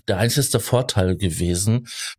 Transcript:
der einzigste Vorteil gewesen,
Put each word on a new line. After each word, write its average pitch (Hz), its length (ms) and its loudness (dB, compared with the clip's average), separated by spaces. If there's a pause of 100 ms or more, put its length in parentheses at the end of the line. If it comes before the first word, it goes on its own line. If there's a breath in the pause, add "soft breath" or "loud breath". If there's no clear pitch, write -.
der 95 120 0
einzigste 120 420 2
Vorteil 95 560 0
gewesen, 90 720 0 (300 loud breath)